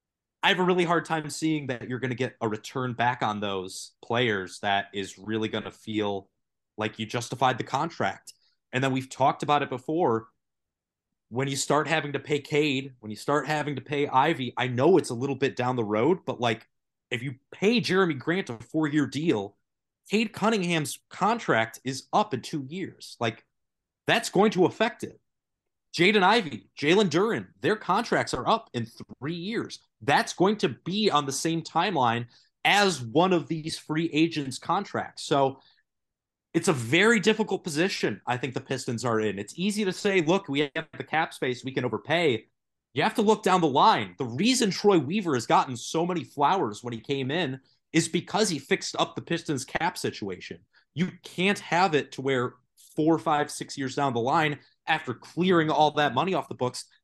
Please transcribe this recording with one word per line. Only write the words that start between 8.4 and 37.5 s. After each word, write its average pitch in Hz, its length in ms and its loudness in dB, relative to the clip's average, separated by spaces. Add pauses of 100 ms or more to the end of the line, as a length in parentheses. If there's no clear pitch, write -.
And 127 100 0
then 135 80 0
we've 131 180 -4
talked - 340 0
about 147 200 2
it 135 60 -4
before. 131 580 0 (1000)
When 131 180 -2
you 135 80 -4
start 147 320 0
having 147 260 0
to 135 60 -4
pay 147 220 -2
Cade, 139 580 0
when 107 100 -12
you 107 60 -8
start 143 320 0
having 147 300 -2
to 123 40 -6
pay 143 260 -2
Ivey, 131 480 2
I 127 120 -2
know 135 300 4
it's - 120 2
a 123 60 -6
little 135 200 -4
bit 131 200 0
down 127 200 0
the 117 80 0
road, 117 440 2
but, 123 120 -6
like, 117 280 -2 (420)
if 123 140 -6
you 135 120 -8 (160)
pay 226 280 2
Jeremy 180 340 2
Grant 160 380 -4
a 113 80 -8
four-year 151 480 0
deal, 131 500 -2 (540)
Cade 220 200 2
Cunningham's 175 680 0 (100)
contract 180 760 0
is 135 300 -6
up 202 220 0
in 120 60 -6
two 139 280 -8
years. - 500 -12
Like, 120 240 -2 (640)
that's 170 240 2
going 202 220 4
to 180 140 4
affect - 380 -2
it. - 160 -12 (800)
Jaden 196 240 6
Ivey, 180 480 2 (100)
Jalen 175 300 4
Duren, 165 380 0 (140)
their 185 160 2
contracts 180 580 0
are 123 120 -4
up 220 280 0
in 117 100 -4 (340)
three 156 140 -6
years. 180 460 -6 (240)
That's 160 300 2
going 208 240 2
to 180 120 0
be 185 400 -2
on 143 160 4
the 139 60 -4
same 165 320 -2
timeline 127 640 0 (360)
as 180 380 4
one 156 320 2
of 151 140 0
these 156 280 -6
free 160 380 -2
agents' 151 460 0
contracts. - 640 -4
So 139 380 2 (920)
it's 170 140 0
a 175 60 4
very 170 460 4
difficult 208 440 0